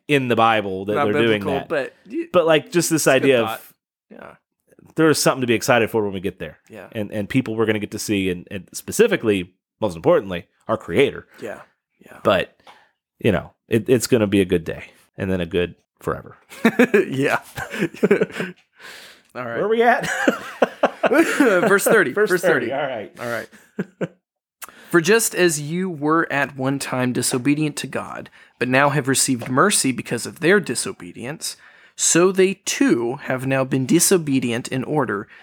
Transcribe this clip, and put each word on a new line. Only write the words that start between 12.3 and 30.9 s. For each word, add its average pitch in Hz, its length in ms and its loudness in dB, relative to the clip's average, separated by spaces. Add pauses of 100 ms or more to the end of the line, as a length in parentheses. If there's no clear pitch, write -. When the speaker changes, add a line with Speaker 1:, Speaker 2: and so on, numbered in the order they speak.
Speaker 1:
you 117 120 2
know, - 220 -4 (160)
it, 107 200 0
it's 123 180 2
gonna 113 200 2
be 98 140 2
a 92 40 2
good 90 200 -2
day, - 200 -10 (320)
and 95 140 -4
then 92 100 -2
a 85 40 -4
good 87 300 -4 (240)
forever. - 380 -8 (260)
Speaker 2:
<laughs> - 40 6 (400)
Yeah. 135 320 -2 (320)
<laughs> 214 380 -2 (1300)
All 123 100 -10
right. 117 120 -8
Speaker 1:
Where 160 80 -2
are - 20 -2
we 226 160 2
at? 240 260 2
<laughs> - 1000 -2
Speaker 2:
<laughs> - 0 -
Verse 208 720 4
thirty. 202 300 2
Speaker 1:
Verse 208 160 0
Speaker 2:
Verse 180 120 0
thirty. 143 280 0
Speaker 1:
thirty. 127 40 -6
All 135 140 -4
right. 117 320 -10
Speaker 2:
All 120 100 -10
right. - 800 -10
<laughs> - 800 -20
"For 170 120 4
just 214 340 2
as 170 260 2
you 175 280 -4
were 156 420 0
at 139 240 -2
one 135 240 -2
time 127 340 -2
disobedient 143 640 -2
to 143 100 -10
God, 90 420 -10 (280)
but 123 100 -2
now 135 220 4
have 139 180 -2
received 127 420 0
mercy 139 420 2
because - 340 -6
of 107 140 -12
their 180 200 4
disobedience, 113 960 -8 (400)